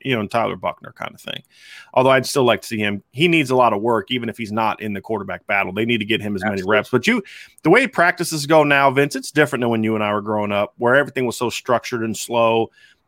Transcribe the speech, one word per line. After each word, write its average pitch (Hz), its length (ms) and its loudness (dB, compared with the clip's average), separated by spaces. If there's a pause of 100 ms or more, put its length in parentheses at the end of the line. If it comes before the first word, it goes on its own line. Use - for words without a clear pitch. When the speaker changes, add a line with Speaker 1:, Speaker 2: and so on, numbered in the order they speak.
Speaker 1:
you 131 140 -4
know, 113 60 0
and 104 100 -6
Tyler 110 260 -2
Buckner - 400 -8
kind - 180 -12
of - 60 -20
thing. - 220 -12 (500)
Although 131 160 2
I'd 131 160 4
still 139 200 0
like 117 180 2
to - 60 -16
see 113 100 -6
him. 101 240 -4 (100)
He 160 160 2
needs 160 220 2
a 127 40 2
lot 120 200 4
of 101 80 -2
work, 113 280 0
even 120 200 -4
if - 80 -12
he's 110 120 -8
not 107 300 -2
in 104 140 -6
the 98 80 -8
quarterback 95 440 -8
battle. 98 280 -2
They 110 100 -2
need 117 140 0
to 107 80 -6
get 107 160 -2
him 104 140 -6
as 92 60 -6
many 104 120 -2
Speaker 2:
Absolutely. 98 240 0
Speaker 1:
reps. - 120 -2
But - 160 0
you, 226 160 2 (420)
the 156 60 2
way 247 160 4
practices 170 600 -2
go 151 180 6
now, 139 260 4
Vince, 139 240 0
it's 135 160 -10
different 139 300 0
than 120 80 0
when 113 160 0
you 110 100 0
and 107 80 -2
I 104 120 0
were 104 80 -4
growing 104 280 -4
up, 101 280 -2
where 120 180 2
everything 135 300 0
was 113 100 -4
so 120 140 -2
structured 117 520 -2
and 110 140 -4
slow. 113 540 0 (380)